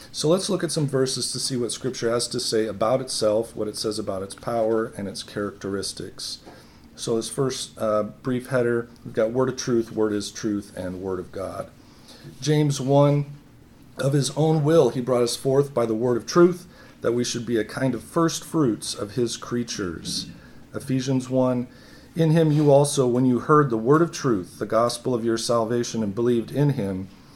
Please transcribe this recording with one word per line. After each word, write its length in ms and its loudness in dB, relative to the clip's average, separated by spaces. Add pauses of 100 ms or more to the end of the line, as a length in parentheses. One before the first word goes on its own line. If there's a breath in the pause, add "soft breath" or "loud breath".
(120 loud breath)
So 160 -4
let's 220 2
look 120 -2
at 120 -2
some 140 0
verses 440 0
to 80 -6
see 160 -4
what 160 -2
Scripture 400 -4
has 180 0
to 100 -4
say 260 0
about 340 0
itself, 560 0
what 140 -6
it 80 -10
says 200 -4
about 240 -6
its 140 -10
power, 640 0
and 100 -6
its 160 -10
characteristics. 1160 -8 (580 loud breath)
So 180 -4
this 140 -2
first, 480 -4
uh, 260 0 (180)
brief 260 -4
header, 420 0 (160)
we've 80 -14
got 180 0
word 160 2
of 80 -4
truth, 380 -2
word 180 0
is 200 -4
truth, 440 -4
and 260 -8
word 180 -4
of 120 -10
God. 360 -8 (760 loud breath)
James 400 2
one, 460 4 (720)
"Of 140 0
his 240 2
own 300 2
will 240 6
he 100 -2
brought 240 2
us 140 0
forth 360 2
by 120 0
the 100 0
word 220 0
of 80 -8
truth, 420 4 (320 loud breath)
that 140 0
we 100 0
should 220 -4
be 120 0
a 60 2
kind 320 -2
of 80 -10
first 400 0
fruits 500 0
of 180 -8
his 260 -2
creatures." 880 -6 (500 loud breath)
Ephesians 540 -2
one, 380 0 (480 loud breath)
"In 160 4
him 200 4
you 200 6
also, 360 6
when 160 4
you 160 4
heard 300 6
the 80 2
word 240 6
of 100 0
truth, 460 -2
the 80 -6
gospel 480 0
of 100 0
your 140 0
salvation, 640 0
and 120 -4
believed 360 0
in 200 2
him, 360 -4 (280 loud breath)